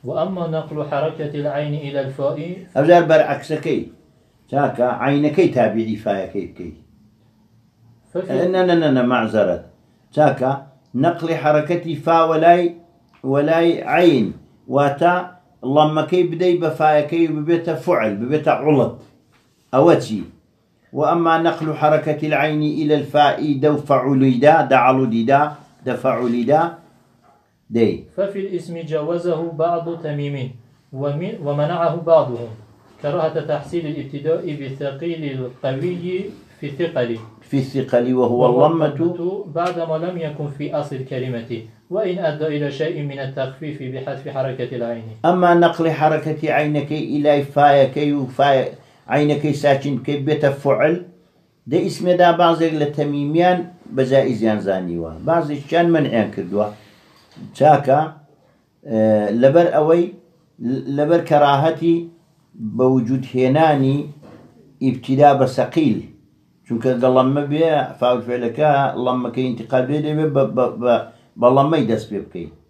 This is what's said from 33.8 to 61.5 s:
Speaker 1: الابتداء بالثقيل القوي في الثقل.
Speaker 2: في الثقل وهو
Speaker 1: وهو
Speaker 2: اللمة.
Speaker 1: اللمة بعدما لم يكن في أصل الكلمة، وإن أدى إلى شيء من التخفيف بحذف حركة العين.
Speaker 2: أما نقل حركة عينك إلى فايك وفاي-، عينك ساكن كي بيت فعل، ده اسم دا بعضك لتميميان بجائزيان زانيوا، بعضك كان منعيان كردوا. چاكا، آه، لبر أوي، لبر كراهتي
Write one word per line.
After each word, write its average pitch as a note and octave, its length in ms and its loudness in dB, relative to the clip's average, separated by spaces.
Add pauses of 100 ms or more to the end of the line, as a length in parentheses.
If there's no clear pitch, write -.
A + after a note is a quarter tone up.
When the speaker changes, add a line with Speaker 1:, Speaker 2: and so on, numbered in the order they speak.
Speaker 1:
الابتداء D3 580 -6 (140)
بالثقيل C#3 640 -8 (140)
القوي C#3 680 -6 (540)
في D3+ 100 -12
الثقل. C3+ 480 -4 (240)
Speaker 2:
في - 160 -4
الثقل B2+ 560 0
وهو B2 280 2
Speaker 1:
وهو B2+ 240 4
Speaker 2:
اللمة. D#3+ 200 2
Speaker 1:
اللمة F3 600 -4 (100)
بعدما E3 500 -4
لم F3+ 120 -8
يكن D3+ 300 -8 (100)
في D3 160 -8
أصل D3 220 -4
الكلمة، B2 640 -8 (280)
وإن F3+ 300 -4
أدى D3+ 260 -4
إلى D3 260 -4
شيء D#3 320 -6
من C#3 160 -8
التخفيف C3+ 640 -8
بحذف C3+ 460 -10
حركة C3 460 -6
العين. A#2 280 -6 (220)
Speaker 2:
أما F3 280 4
نقل E3 360 2
حركة D#3 600 -2
عينك D3+ 400 0
إلى D3 520 0
فايك C#3 540 4
وفاي-، C#3 760 0 (360)
عينك D3 440 0
ساكن C#3 540 0
كي D3 120 -4
بيت D3 280 -2
فعل، D3+ 600 0 (640)
ده D#3 200 0
اسم F3+ 220 -4
دا F3 220 6
بعضك E3 420 2
لتميميان D3 920 0 (200)
بجائزيان B2 720 0
زانيوا، F2+ 520 -4 (140)
بعضك D3+ 360 -2 (100)
كان E3+ 180 2
منعيان B2 420 2
كردوا. G2 360 -4 (840)
چاكا، C#3 460 4 (840)
آه، A2 460 2
لبر C#3 440 4
أوي، E3 380 2 (840)
لبر D#3+ 220 2 (100)
كراهتي D#3 800 2 (460)